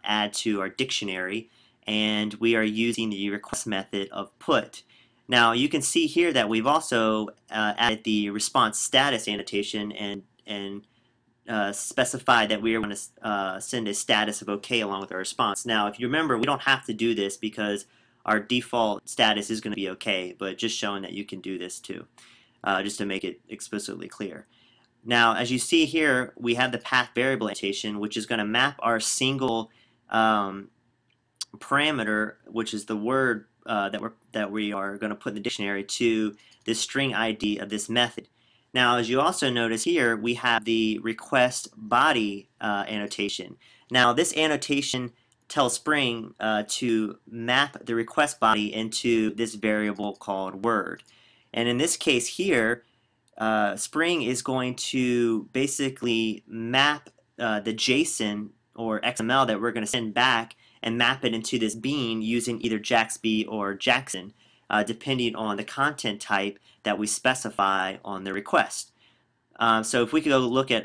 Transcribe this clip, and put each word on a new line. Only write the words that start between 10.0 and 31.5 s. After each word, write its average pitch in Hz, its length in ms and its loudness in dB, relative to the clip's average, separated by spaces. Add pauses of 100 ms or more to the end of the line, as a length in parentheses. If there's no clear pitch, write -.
and, 101 400 -10 (640)
uh, 104 240 0
specified 120 800 2
that 104 100 -2
we 113 140 2
are 113 60 0
gonna, 104 140 -4 (280)
uh, 98 360 -2
send 110 300 -6
a 101 60 -2
status 107 480 2
of - 80 -14
okay 110 320 0
along 98 180 -4
with 95 100 -10
our 92 60 -8
response. 98 480 -2
Now, 110 220 2
if 104 120 -6
you 123 80 -2
remember, 143 300 2
we 113 80 0
don't 139 160 2
have 131 240 2
to 117 80 -6
do 113 220 2
this 98 240 -2
because 104 480 -4 (400)
our 107 140 4
default 113 680 0
status 107 400 2
is 110 140 -4
gonna 104 120 -6
be 98 140 -4
okay, 92 500 -4
but 95 200 -6
just 113 180 -4
showing 101 240 -4
that 90 140 -10
you 101 100 -8
can 95 160 -12
do 92 160 -6
this 87 240 -10
too, - 260 -12 (560)
uh, 98 200 0
just 101 160 -6
to 101 80 -4
make 95 180 -4
it - 240 -8
explicitly 95 580 -10
clear. 92 400 -12 (560)
Now, 117 320 6
as 120 160 0
you 127 80 2
see 160 280 4
here, 135 500 2
we 120 200 0
have 123 160 2
the 117 60 -2
path 127 360 2
variable 123 340 0
annotation, 101 500 -4
which 104 160 -4
is 110 120 -4
gonna 110 180 -2
map 123 360 2
our 113 200 2
single, 131 680 0 (400)
um, 104 580 2 (880)